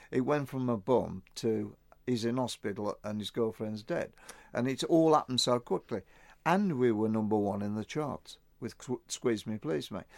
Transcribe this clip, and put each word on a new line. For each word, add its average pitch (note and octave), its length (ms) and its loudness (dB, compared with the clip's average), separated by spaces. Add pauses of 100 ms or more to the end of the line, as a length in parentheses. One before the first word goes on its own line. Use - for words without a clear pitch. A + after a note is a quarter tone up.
(120)
It B2+ 100 0
went C#3 260 0
from C3 220 -2
a A#2 80 0
bump F#2+ 480 0 (100)
to G#2+ 400 -2 (300)
he's A#2+ 180 0
in A#2 140 0
hospital G#2+ 640 -4
and G#2+ 160 -6
his G2 120 -6
girlfriend's A2 520 -4
dead. - 300 -4 (400)
And A#2+ 140 0
it's C3+ 180 -4
all D#3+ 280 6
happened C3 280 2
so B2 180 2
quickly. A#2+ 420 -4 (440)
And F3+ 340 2
we B2 140 6
were G#2+ 160 2
number A2 260 2
one G2+ 260 0
in G#2 140 -4
the G#2+ 80 -4
charts C#3+ 540 -6 (240)
with A#2 160 -8
Squ-, - 300 -6
Squeeze A#2 380 0
Me, A2 120 -6
Please D3 340 -4
Me. F#2+ 100 -8 (160)